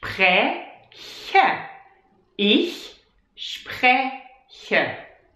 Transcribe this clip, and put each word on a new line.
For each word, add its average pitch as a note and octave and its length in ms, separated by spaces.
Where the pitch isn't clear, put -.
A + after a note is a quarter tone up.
spreche. - 1700
Ich A3 600
spreche. - 1600